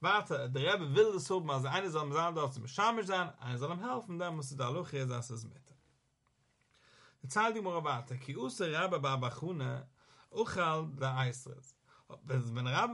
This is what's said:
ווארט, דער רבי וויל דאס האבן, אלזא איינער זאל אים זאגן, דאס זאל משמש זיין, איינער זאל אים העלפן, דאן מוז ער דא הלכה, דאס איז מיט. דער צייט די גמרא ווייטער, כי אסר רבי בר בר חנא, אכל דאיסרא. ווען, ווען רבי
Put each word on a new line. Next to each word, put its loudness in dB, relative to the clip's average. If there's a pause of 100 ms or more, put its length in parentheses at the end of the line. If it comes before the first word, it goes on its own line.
ווארט, 4
דער 2
רבי 2
וויל 8
דאס -2
האבן, 2
אלזא 2
איינער 0
זאל 0
אים -2
זאגן, 2
דאס 0
זאל -10
משמש 2
זיין, 0 (140)
איינער -4
זאל -2
אים -4
העלפן, -4
דאן -2
מוז -6
ער -8
דא 0
הלכה, -2
דאס -4
איז -8
מיט. -18 (1500)
דער -10
צייט 2
די -2
גמרא -2
ווייטער, -2
כי -8 (120)
אסר 0
רבי 0
בר 2
בר 0
חנא, -4 (640)
אכל 2 (100)
דאיסרא. 0 (560)
ווען, -2
ווען -2
רבי 2